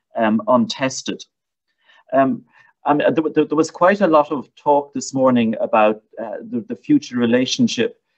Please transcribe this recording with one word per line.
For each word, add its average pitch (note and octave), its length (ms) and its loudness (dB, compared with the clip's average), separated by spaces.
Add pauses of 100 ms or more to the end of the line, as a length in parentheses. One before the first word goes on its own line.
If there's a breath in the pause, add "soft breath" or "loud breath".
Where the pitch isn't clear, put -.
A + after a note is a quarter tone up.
(160)
um, A2 300 0
untested. A#2+ 800 -2 (880 soft breath)
Um, C3 320 0 (420 soft breath)
um, D3 120 0
there, - 140 0
there, D#3 320 0
there D3 120 -4
was D#3+ 140 0
quite G3 300 2
a G3 60 2
lot D#3 240 2
of C#3 240 -10
talk C#3+ 380 0
this - 200 -8
morning B2 480 2
about, G#2+ 420 2 (200)
uh, G#2+ 140 -10 (140)
the, A#2+ 100 -8
the A#2 160 -12
future C#3 400 -2
relationship. A#2+ 840 0 (180)